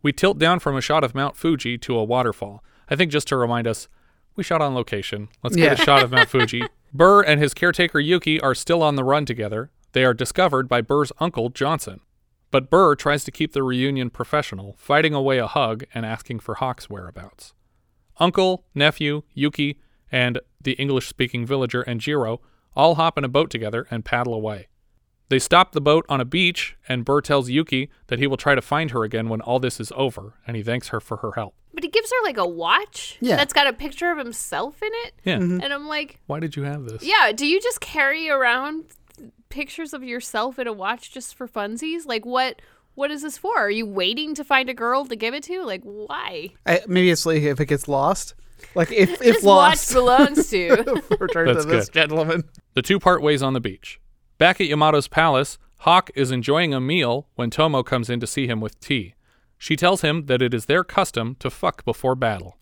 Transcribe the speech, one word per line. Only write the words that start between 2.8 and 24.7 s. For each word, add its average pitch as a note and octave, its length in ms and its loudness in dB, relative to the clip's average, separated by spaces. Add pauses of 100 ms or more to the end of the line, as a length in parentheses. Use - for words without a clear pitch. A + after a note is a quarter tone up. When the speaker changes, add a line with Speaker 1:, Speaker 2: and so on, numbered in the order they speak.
Speaker 1:
I C#3+ 80 0
think E3 140 2
just D3 180 0
to C#3 80 0
remind A#2+ 300 0
us, - 220 -6 (480)
we F#3 80 -6
shot E3 160 0
on C#3+ 140 0
location. G#2+ 540 -6 (140)
Let's B2 140 -2
get D#3 160 6
a - 60 0
Speaker 2:
Yeah. D#4+ 60 4
Speaker 1:
shot C#3 180 6
of A#2+ 80 0
Mount - 180 4
Fuji. B2 360 0 (140)
Speaker 2:
<laughs> - 140 -20
Speaker 1:
Burr F#3 300 8
and D3+ 180 4
his C#3+ 140 0
caretaker F3 440 0
Yuki D#3 420 0
are C3+ 140 2
still E3+ 280 0
on D3 140 2
the C3+ 80 -2
run C#3+ 200 2
together. A2+ 460 -6 (220)
They C3 120 2
are B2 100 6
discovered C3 540 0
by A#2+ 140 2
Burr's C#3 360 0
uncle, B2 300 -2
Johnson. C3+ 520 -4 (500)
But C3 200 0
Burr E3+ 240 6
tries D3 300 -2
to C3+ 60 -10
keep D#3 220 -4
the C#3 100 -2
reunion B2+ 480 -2
professional, G2+ 680 -6
fighting D3+ 360 2
away C3+ 240 2
a A#2 80 0
hug A2+ 380 -2 (100)
and A2+ 120 -6
asking A2+ 340 -8
for A2 160 -10
Hawk's B2+ 320 -6
whereabouts. F#2 680 -18 (640)
Uncle, F#3 460 2 (100)
nephew, D3 480 0 (120)
Yuki, C#3+ 440 -2 (340)
and B2 280 0 (200)
the C3+ 120 -4
English-speaking C3 720 -4
villager B2+ 380 -2
Enjiro A#2+ 540 -4 (360)
all D#3+ 220 6
hop D#3+ 220 0
in C#3+ 60 -4
a C3 40 -4
boat C#3+ 220 0
together A2+ 400 -6
and A2+ 140 -6
paddle B2 300 -2
away. G#2+ 340 -8 (600)